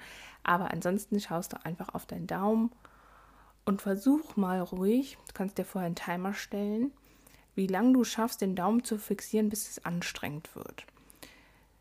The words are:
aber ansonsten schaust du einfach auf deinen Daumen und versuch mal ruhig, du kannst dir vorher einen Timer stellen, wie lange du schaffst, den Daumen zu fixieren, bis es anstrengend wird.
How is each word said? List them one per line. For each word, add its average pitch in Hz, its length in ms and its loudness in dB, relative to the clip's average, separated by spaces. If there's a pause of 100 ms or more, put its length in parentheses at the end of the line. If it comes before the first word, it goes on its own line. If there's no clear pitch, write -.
(440)
aber 175 260 2
ansonsten 190 500 0
schaust 175 340 -6
du - 100 -14
einfach 175 300 -8
auf - 100 -8
deinen 175 220 -8
Daumen 220 440 2 (920)
und 202 160 2
versuch 262 560 2
mal 185 240 2
ruhig, 190 560 0 (100)
du - 60 -16
kannst 196 240 -4
dir 185 80 -2
vorher 185 220 -4
einen 170 100 -2
Timer 180 380 -4
stellen, 214 580 -2 (640)
wie 190 120 2
lange 196 260 6
du 254 120 8
schaffst, - 360 -2
den 190 160 0
Daumen 202 280 4
zu 214 140 -2
fixieren, 214 500 0
bis 214 200 -4
es - 160 -14
anstrengend - 680 -4
wird. - 320 -14 (960)